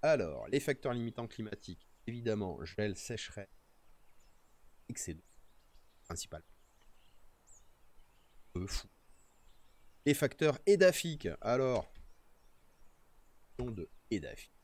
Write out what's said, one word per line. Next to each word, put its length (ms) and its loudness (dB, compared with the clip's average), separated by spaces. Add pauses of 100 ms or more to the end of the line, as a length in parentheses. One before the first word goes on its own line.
Alors, 460 2
les 120 2
facteurs 340 0
limitants 320 -4
climatiques, 640 -10 (180)
évidemment, 580 -2
gel, 320 -2
sécheresse, 520 -10 (1400)
excès 260 -6
d'eau, 100 -16 (800)
principalement. 420 -10 (2000)
Feu, 120 -4
fou. 220 -4 (1160)
Les 80 8
facteurs 520 2
édaphiques, 640 6 (120)
alors, 520 2 (1700)
nom 120 -4
de 200 -8 (200)
édaphique. 540 -4